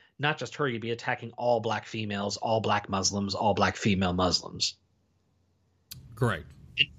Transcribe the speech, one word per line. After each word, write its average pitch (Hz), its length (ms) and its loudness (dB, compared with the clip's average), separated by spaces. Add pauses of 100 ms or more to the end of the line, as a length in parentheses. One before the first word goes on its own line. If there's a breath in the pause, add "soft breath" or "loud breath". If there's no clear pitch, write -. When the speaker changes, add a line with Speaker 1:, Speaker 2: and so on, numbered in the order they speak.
(180 soft breath)
Speaker 1:
not 147 200 0
just - 180 -8
her, 147 140 0
you'd 117 120 -4
be 113 100 -4
attacking 117 460 -4
all 120 220 2
black 113 260 -2
females, 104 520 -4
all 113 240 2
black 104 260 0
Muslims, 98 480 0
all 98 180 4
black 95 220 4
female 95 380 2
Muslims. - 600 0 (1400)
Speaker 2:
Correct. 110 300 0 (540)